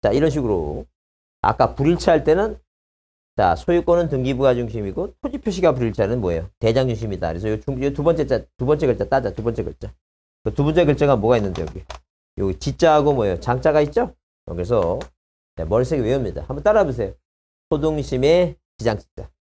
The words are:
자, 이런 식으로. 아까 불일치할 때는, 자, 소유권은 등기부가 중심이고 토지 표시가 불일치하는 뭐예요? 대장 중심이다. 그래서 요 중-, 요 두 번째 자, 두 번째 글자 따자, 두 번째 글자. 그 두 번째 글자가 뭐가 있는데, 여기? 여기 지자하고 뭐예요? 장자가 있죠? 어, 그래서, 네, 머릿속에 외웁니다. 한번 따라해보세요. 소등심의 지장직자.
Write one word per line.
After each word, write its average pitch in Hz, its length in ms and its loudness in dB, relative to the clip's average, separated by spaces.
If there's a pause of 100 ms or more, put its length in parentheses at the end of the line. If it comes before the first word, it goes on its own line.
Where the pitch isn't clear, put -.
자, 101 100 2
이런 143 180 2
식으로. 101 560 -2 (560)
아까 - 340 0
불일치할 160 480 2
때는, 196 360 0 (800)
자, 92 180 4
소유권은 170 540 2
등기부가 131 460 2
중심이고 113 680 -6
토지 277 180 -6
표시가 180 340 2
불일치하는 113 480 0
뭐예요? 85 280 -2 (100)
대장 120 280 2
중심이다. 104 400 -4
그래서 87 220 -4
요 110 100 -2
중-, 131 240 -6
요 139 100 -2
두 143 100 -6
번째 160 220 2
자, 117 160 -2 (160)
두 127 80 -4
번째 151 220 2
글자 110 200 0
따자, 123 260 -2
두 107 100 -8
번째 113 200 -2
글자. - 300 -10 (500)
그 107 100 -4
두 143 100 0
번째 160 220 4
글자가 143 320 4
뭐가 117 200 2
있는데, 92 260 -2
여기? 78 200 -10 (540)
여기 95 220 -2
지자하고 147 540 2
뭐예요? 101 260 0
장자가 147 420 2
있죠? 151 340 -2 (300)
어, - 80 -10
그래서, 90 460 0 (560)
네, 82 100 -6
머릿속에 123 360 0
외웁니다. 113 460 -2
한번 143 160 -10
따라해보세요. 131 500 2 (560)
소등심의 151 840 0 (220)
지장직자. - 520 -6 (120)